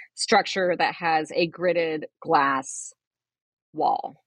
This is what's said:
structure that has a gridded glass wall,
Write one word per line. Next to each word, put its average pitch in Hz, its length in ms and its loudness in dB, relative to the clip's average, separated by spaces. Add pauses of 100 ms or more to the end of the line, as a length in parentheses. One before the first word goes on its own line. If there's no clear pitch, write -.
(160)
structure 185 600 2
that 156 200 0
has 160 400 0
a 170 120 4
gridded 165 600 -2 (120)
glass 139 760 0 (800)
wall, 151 560 -4